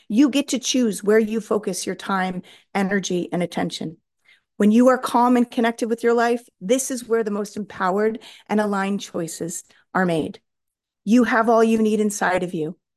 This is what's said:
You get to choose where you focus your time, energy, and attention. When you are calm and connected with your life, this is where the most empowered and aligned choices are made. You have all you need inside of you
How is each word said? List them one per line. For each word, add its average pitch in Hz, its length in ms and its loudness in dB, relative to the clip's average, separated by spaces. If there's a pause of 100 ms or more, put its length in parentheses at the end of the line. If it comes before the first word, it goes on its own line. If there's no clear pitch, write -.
You 254 220 4
get 269 200 0
to 254 100 -2
choose 226 440 -2
where 208 160 4
you 220 220 -2
focus 208 440 -4
your 190 100 -6
time, 185 480 -4 (300)
energy, 190 600 -2
and 175 100 -2
attention. 165 540 -6 (580)
When 208 160 2
you 247 160 6
are 254 100 4
calm 247 380 2
and 240 160 2
connected 233 380 -2
with 233 140 -4
your 233 100 4
life, 240 340 0 (140)
this 247 280 0
is 247 180 -8
where 226 160 0
the 208 80 -4
most 202 260 -6
empowered 208 600 -2 (280)
and 214 140 0
aligned 202 400 -2
choices - 640 -8 (300)
are 185 120 4
made. 165 340 -2 (640)
You 226 220 4
have 226 240 2
all 226 140 6
you 226 140 2
need 214 220 2
inside 190 440 0
of 180 100 -8
you 160 240 -6 (200)